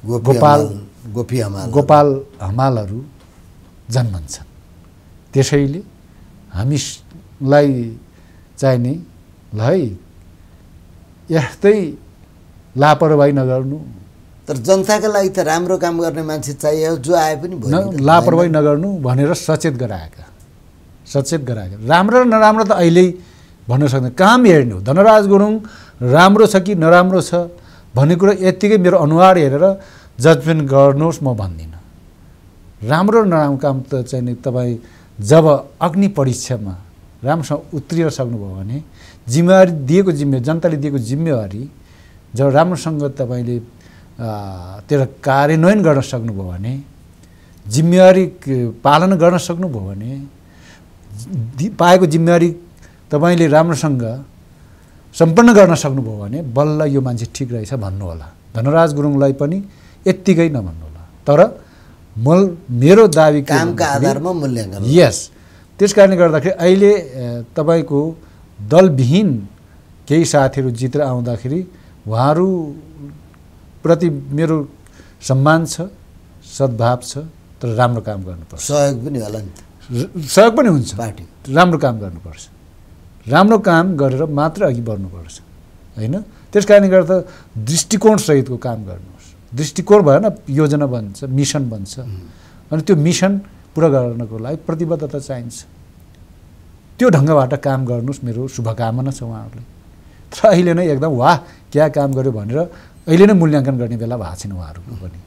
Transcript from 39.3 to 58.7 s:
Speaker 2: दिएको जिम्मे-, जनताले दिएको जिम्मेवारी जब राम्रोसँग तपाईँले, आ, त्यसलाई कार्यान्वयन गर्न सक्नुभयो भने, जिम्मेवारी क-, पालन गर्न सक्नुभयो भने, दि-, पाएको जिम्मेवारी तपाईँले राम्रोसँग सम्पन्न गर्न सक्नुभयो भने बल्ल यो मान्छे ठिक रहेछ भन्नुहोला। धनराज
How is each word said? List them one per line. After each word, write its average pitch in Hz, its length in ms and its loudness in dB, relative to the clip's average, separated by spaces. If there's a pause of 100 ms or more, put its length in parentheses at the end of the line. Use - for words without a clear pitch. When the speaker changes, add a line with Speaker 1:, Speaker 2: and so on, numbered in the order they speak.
Speaker 2:
दिएको 165 400 0
जिम्मे-, 143 300 -2
जनताले 160 360 -2
दिएको 139 200 -4
जिम्मेवारी 123 760 -6 (640)
जब 135 120 0
राम्रोसँग 156 560 0
तपाईँले, 123 540 -6
आ, 113 40 -8 (1160)
त्यसलाई 135 280 -2 (160)
कार्यान्वयन 160 600 2
गर्न 143 180 2
सक्नुभयो 110 420 -8
भने, 104 400 -10 (840)
जिम्मेवारी 180 580 6
क-, 123 580 -6
पालन 165 320 4
गर्न 175 220 2
सक्नुभयो 165 440 -6
भने, 107 420 -10 (1300)
दि-, 196 180 -6
पाएको 180 300 4
जिम्मेवारी 165 500 2 (560)
तपाईँले 170 360 2
राम्रोसँग 139 800 0 (880)
सम्पन्न 196 400 4
गर्न 185 220 8
सक्नुभयो 131 420 -4
भने 104 240 -8
बल्ल 147 400 -2
यो 139 200 0
मान्छे 120 340 -6
ठिक 123 160 -8
रहेछ 113 220 -8
भन्नुहोला। 95 560 -8 (260)
धनराज 147 380 2